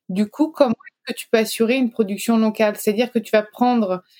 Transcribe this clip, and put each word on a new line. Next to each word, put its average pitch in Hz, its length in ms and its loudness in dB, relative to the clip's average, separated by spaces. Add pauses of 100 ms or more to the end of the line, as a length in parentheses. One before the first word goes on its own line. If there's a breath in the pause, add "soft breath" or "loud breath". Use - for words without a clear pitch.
(100)
Du 202 160 -2
coup, 302 220 -2
comment 262 260 2
est-ce - 400 -14
que - 40 -20
tu - 140 -12
peux 226 60 4
assurer 226 380 0
une 254 120 0
production 208 480 -2
locale ? 214 400 2
C'est-à-dire 214 340 -2
que - 80 0
tu 220 120 -8
vas 214 120 4
prendre, 214 600 0 (180 soft breath)